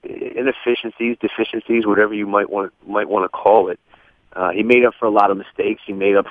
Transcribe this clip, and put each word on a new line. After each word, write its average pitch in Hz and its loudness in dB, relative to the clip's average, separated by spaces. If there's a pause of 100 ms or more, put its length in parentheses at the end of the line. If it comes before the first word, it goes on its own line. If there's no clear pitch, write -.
inefficiencies, 120 -4
deficiencies, 113 -2
whatever 104 2
you 104 -4
might 101 0
want, 98 -4 (140)
might 104 -2
wanna 95 0
call 101 4
it. 87 -10 (540)
Uh, 92 -2
he 95 -2
made 123 4
up 117 0
for 117 -4
a 110 0
lot 101 4
of 98 -2
mistakes. 104 -6
He - -10
made 98 0
up 98 2